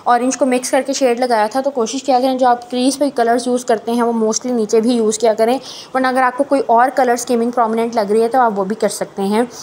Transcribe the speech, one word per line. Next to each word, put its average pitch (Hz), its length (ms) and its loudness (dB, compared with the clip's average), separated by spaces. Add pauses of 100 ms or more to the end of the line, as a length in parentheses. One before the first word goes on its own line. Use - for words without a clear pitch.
orange 247 280 2
को 294 100 0
mix 247 260 -2
करके 277 220 0
shade 247 260 0
लगाया 233 280 0
था। 269 140 -2
तो 277 80 0
कोशिश 262 320 -4
किया 254 180 2
करें 262 180 0
जो 254 100 2
आप 240 220 2
crease 254 260 0
पे 277 140 0
colors 240 380 0
use 247 180 -2
करते 226 260 -2
हैं 240 120 0
वो 226 280 0
mostly 247 200 -4
नीचे 226 300 2
भी 240 120 2
यूज़ 220 260 0
किया 226 140 2
करें, 226 260 0 (360)
वरना 262 140 0
अगर 254 120 0
आपको 254 220 0
कोई 277 160 0
और 240 300 2
कलर 254 260 0
scheming 240 360 -2
prominent 226 440 -2
लग 208 160 0
रही 220 100 4
है 226 60 2
तो 240 120 0
आप 233 140 2
वो 196 120 -2
भी 208 100 -4
कर 214 140 -2
सकते 196 320 -8
हैं, 214 280 0 (140)